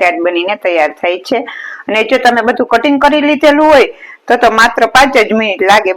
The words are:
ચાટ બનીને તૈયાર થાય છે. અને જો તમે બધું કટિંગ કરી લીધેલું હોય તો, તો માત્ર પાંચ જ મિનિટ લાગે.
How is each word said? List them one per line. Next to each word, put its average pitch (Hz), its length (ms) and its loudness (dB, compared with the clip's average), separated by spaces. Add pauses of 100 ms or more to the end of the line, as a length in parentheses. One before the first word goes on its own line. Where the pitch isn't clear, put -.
ચાટ 175 240 0
બનીને 180 400 -4
તૈયાર 156 360 -2
થાય 180 180 -4 (100)
છે. 233 100 -2 (480)
અને 214 140 -2 (100)
જો 262 140 2
તમે 240 240 2
બધું 247 240 -4
કટિંગ 277 320 0
કરી 285 240 2
લીધેલું 302 440 2
હોય 254 160 4 (380)
તો, 240 160 2
તો 226 160 4
માત્ર 233 360 2
પાંચ 254 220 2
જ 214 240 2
મિનિટ 196 300 -4
લાગે. 214 260 2